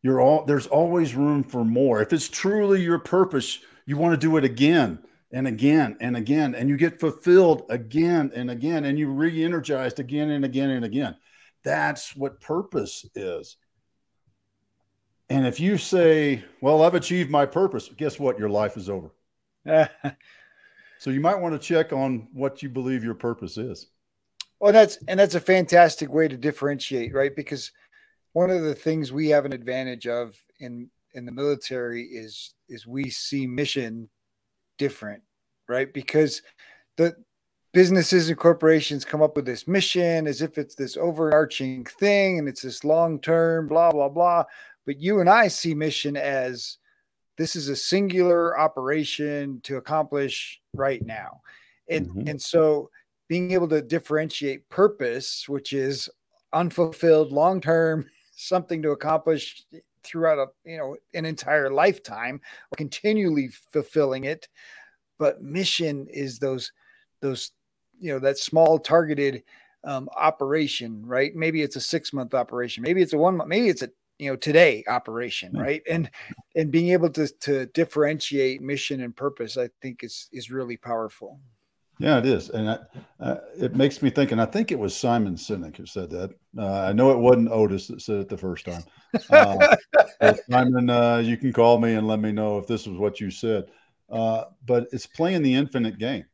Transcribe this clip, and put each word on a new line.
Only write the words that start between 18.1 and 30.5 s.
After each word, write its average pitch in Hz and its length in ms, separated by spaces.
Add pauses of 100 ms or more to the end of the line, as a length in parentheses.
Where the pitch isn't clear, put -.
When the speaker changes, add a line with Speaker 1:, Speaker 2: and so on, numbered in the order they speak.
Speaker 1:
what? 127 200
Your 107 100
life 104 280
is 95 140
over. 90 200 (540)
Speaker 2:
<laughs> 151 520 (800)
Speaker 1:
So - 100
you 135 120
might 185 200
wanna 165 180
check 156 360
on 131 400
what 135 280
you 143 60
believe 127 340
your 113 120
purpose 113 420
is. 107 300 (720)
Speaker 2:
Well, 208 120
that's, 214 280 (100)
and 185 100
that's 196 160
a 170 60
fantastic 175 720
way 156 160
to 131 80
differentiate, 131 760
right? 139 200
Because 143 380 (640)
one 180 160
of 180 140
the 151 100
things 156 360
we 151 180
have 147 180
an 135 80
advantage 127 520
of 120 300 (220)